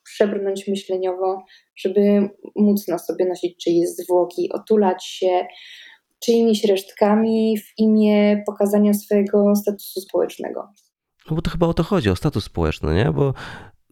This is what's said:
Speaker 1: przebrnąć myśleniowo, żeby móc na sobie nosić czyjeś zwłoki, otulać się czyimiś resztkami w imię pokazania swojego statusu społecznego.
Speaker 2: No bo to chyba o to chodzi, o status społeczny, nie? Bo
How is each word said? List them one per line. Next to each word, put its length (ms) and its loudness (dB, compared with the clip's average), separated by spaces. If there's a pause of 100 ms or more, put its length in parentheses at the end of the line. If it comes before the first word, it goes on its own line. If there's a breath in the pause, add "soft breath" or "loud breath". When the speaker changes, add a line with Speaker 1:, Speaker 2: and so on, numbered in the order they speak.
Speaker 1:
przebrnąć 640 -4
myśleniowo, 760 -4 (320 soft breath)
żeby 520 2 (280)
móc 320 2
na 100 -2
sobie 280 -2
nosić 380 -6
czyjeś 240 2
zwłoki, 640 -2
otulać 540 0
się 400 -2 (760 loud breath)
czyimiś 400 2
resztkami 920 0
w 200 -12
imię 680 4
pokazania 480 2
swojego 640 2
statusu 440 -6
społecznego. 680 -6 (600)
Speaker 2:
No 60 -4
bo 60 -4
to 80 -4
chyba 160 0
o 80 0
to 80 0
chodzi, 280 0
o 60 0
status 280 -2
społeczny, 500 -4
nie? 180 2
Bo 220 0 (580 loud breath)